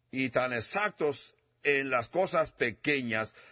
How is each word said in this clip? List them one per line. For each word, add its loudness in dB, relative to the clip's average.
y -2
tan 0
exactos -2
en 2
las 0
cosas 0
pequeñas -2